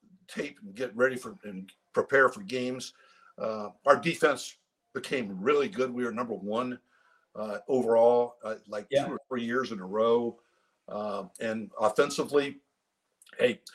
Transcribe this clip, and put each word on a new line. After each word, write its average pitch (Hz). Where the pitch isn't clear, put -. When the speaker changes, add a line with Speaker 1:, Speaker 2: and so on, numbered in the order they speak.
Speaker 1:
tape -
and 98
get 120
ready 127
for, 107
and 98
prepare 131
for 110
games. 127
Uh, 107
our 139
defense 156
became 123
really 143
good. 120
We 123
were 113
number 113
one, 113
uh, 107
overall, 120
uh, 107
like, 104
Speaker 2:
Yeah. 135
Speaker 1:
two 127
or -
three 120
years 117
in 101
a 92
row. 117
Uh, 101
and 110
offensively, 139
hey, 120